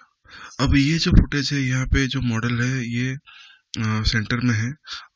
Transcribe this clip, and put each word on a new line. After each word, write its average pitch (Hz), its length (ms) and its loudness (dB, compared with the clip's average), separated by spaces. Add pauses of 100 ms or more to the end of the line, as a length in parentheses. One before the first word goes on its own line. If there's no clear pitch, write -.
(600)
अब 131 160 4
ये 147 220 4
जो 170 120 0
footage 143 420 4
है 143 100 0
यहाँ 131 240 -2
पे 139 200 2
जो 127 160 -4
model 120 400 0
है 127 240 -2
ये, 120 260 -4
अ, - 920 -6
center 117 360 0
में 120 140 2
है। 110 160 -2 (460)